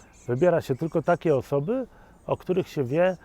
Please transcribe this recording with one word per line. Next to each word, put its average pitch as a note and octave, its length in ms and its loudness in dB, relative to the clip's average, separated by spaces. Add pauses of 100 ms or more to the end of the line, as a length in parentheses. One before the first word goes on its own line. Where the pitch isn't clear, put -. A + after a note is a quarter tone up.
(260)
Wybiera D#3+ 340 2
się C3+ 140 -2
tylko D#3+ 280 -4
takie E3 340 2
osoby, D#3+ 500 -2 (400)
o C#3+ 100 -2
których F#3 320 -2
się C#3+ 160 -4
wie, E3+ 400 0